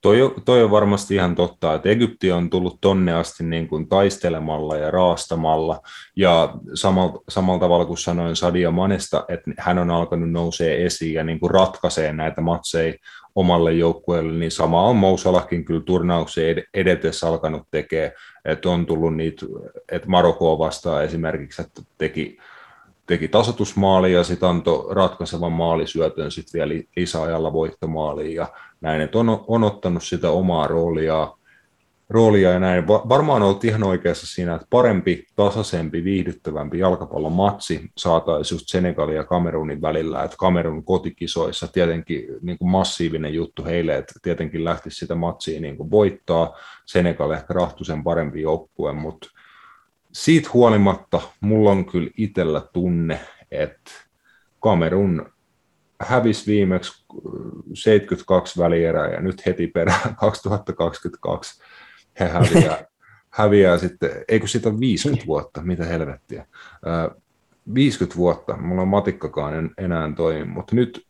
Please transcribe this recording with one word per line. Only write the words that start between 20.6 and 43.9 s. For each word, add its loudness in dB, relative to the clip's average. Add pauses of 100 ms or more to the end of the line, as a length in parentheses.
esimerkiksi, -6
että -16 (160)
teki, -6 (680)
teki -2
tasoitusmaali 2
ja 4
sit -4
antoi 0
ratkaisevan -2
maalisyötön -2
sit -12
vielä -2
li-, -6
lisäajalla -2
voittomaaliin -4
ja -6 (340)
näin, -2
että -2
on, 2
on 2
ottanut -2
sitä -2
omaa 2
roolia, 0 (760)
roolia 6
ja 4
näin. 2
Va-, 4
varmaan 4
olet 2
ihan 0
oikeassa -2
siinä, -6
että -10
parempi, 2 (100)
tasaisempi, -2
viihdyttävämpi -4
jalkapallomatsi -2
saataisiin 0
just -12
Senegalin -2
ja -4
Kamerunin -2
välillä, -2
että -8
Kamerun 0
kotikisoissa -4
tietenkin -2 (180)
niin -8
kuin -2
massiivinen -2
juttu -6
heille, -2